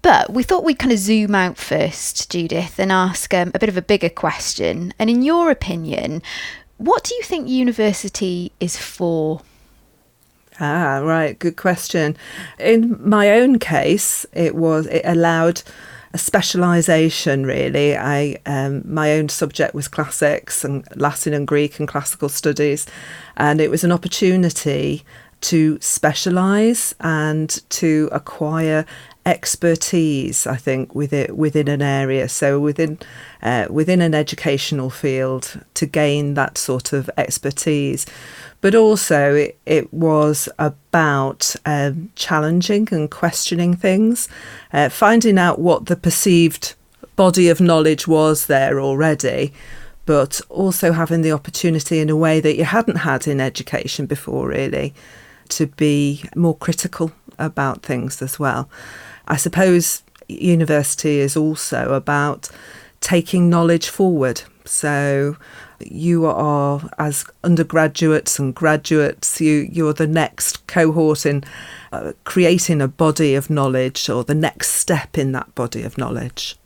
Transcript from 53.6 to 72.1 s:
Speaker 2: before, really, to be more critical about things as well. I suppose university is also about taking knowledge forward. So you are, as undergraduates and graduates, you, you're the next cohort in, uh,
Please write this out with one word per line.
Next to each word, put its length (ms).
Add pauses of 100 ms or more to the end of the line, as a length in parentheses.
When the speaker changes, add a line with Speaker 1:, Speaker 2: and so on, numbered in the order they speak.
Speaker 2:
before, 440
really, 440 (560)
to 180
be 560 (120)
more 200
critical 560 (280)
about 440
things 380
as 180
well. 300 (580)
I 100
suppose 680 (240)
university 920
is 180
also 560
about 560 (500)
taking 500
knowledge 400
forward. 520 (240)
So 720 (420)
you 460
are, 720
as 280 (180)
undergraduates 960
and 160
graduates, 840
you, 300
you're 220
the 140
next 600
cohort 580
in, 180 (480)
uh, 220 (100)